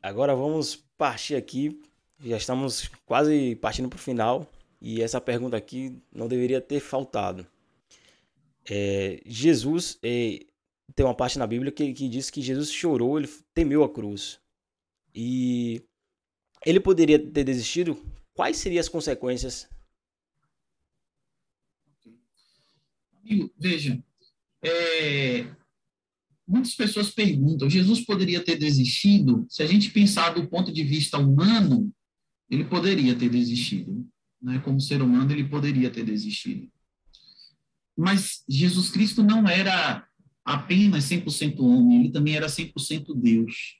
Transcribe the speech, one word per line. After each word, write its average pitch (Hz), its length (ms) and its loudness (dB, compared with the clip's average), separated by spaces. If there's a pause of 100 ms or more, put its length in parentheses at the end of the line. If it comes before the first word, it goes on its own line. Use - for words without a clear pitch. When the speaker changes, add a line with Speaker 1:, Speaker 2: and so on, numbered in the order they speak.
Speaker 1:
agora 123 320 -2
vamos 151 400 -4 (220)
partir 139 380 -4
aqui, 143 440 -6 (420)
já 117 140 -6
estamos 127 540 -6 (160)
quase 135 500 2
partindo 113 320 -6
pro 123 100 -12
final, 123 540 -4 (300)
e 113 200 -6
essa 117 200 -4
pergunta 120 340 -6
aqui 127 400 -10 (180)
não 113 140 -10
deveria 123 320 -2
ter 139 220 -6
faltado. 98 680 -8 (1200)
É, 98 560 -4
Jesus, 139 800 0
é, 120 360 -4 (540)
tem 139 120 2
uma 123 100 2
parte 127 240 -4
na 120 80 -2
Bíblia 123 240 -4
que, 147 220 -4
que 131 160 -6
diz 131 200 -8
que 147 120 -10
Jesus 135 300 -4
chorou, 143 460 0
ele 143 120 -4 (240)
temeu 151 300 2
a 151 100 0
cruz. 104 460 -10 (760)
E 120 680 -2 (840)
ele 175 140 6
poderia 165 380 4
ter 151 260 -2
desistido? 135 540 -4 (360)
Quais 302 240 -4
seriam 175 240 -2
as - 80 -4
consequências? 127 800 -6 (3500)
Speaker 2:
Amigo, 208 340 -2
veja, 151 460 -4 (600)
é, 156 840 -2 (1000)
muitas 240 260 0
pessoas 208 380 -2
perguntam: 151 580 2
Jesus 190 320 4
poderia 180 420 -2
ter 165 140 0
desistido? 147 920 4
Se - 140 -4
a 151 40 0
gente 202 240 4
pensar 170 400 4
do 165 160 -2
ponto 175 240 -2
de 156 120 -4
vista 147 340 -2
humano, 165 760 4 (580)
ele 147 160 -2
poderia 151 500 2
ter 120 140 0
desistido, 117 800 -2 (340)
né? 127 180 -4
Como 135 220 0
ser 139 220 -2
humano, 127 280 4
ele 147 120 -2
poderia 143 480 0
ter 113 120 -8
desistido. 107 640 -6 (1300)
Mas 185 540 0
Jesus 175 400 2
Cristo 208 320 0
não 208 260 6
era 175 560 0 (400)
apenas 165 600 2
cem 175 180 -2
por - 80 -6
cento 147 340 -2
homem, 123 360 8
ele 120 120 4
também 151 240 2
era 151 140 -2
cem 160 220 -6
por - 80 -10
cento 151 340 -6
Deus 113 680 0